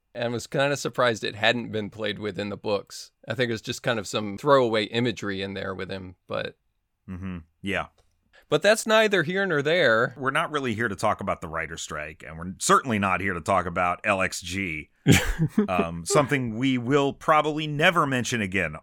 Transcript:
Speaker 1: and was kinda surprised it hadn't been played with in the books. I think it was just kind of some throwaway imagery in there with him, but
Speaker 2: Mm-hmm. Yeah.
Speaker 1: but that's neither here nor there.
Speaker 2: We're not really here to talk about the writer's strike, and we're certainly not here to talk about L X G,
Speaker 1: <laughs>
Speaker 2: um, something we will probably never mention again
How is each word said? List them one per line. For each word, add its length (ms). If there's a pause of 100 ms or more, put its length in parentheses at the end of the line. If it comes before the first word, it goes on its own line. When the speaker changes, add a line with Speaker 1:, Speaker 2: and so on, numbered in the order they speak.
(140)
Speaker 1:
and 180
was 140
kinda 300
surprised 460
it 120
hadn't 360
been 200
played 280
with 200
in 100
the 80
books. 540 (180)
I 60
think 160
it 20
was 100
just 200
kind 160
of 80
some 320
throwaway 460
imagery 580
in 120
there 200
with 160
him, 240 (120)
but 300 (520)
Speaker 2:
Mm-hmm. 300 (220)
Yeah. 260 (600)
Speaker 1:
but 140
that's 240
neither 380
here 200
nor 160
there. 560
Speaker 2:
We're 140
not 220
really 220
here 140
to 80
talk 240
about 200
the 80
writer's 340
strike, 440
and 120
we're 200
certainly 400
not 220
here 140
to 60
talk 260
about 380
L 180
X 180
G, 480 (160)
Speaker 1:
<laughs> 640
Speaker 2:
um, 360
something 520
we 220
will 340
probably 540
never 400
mention 340
again 420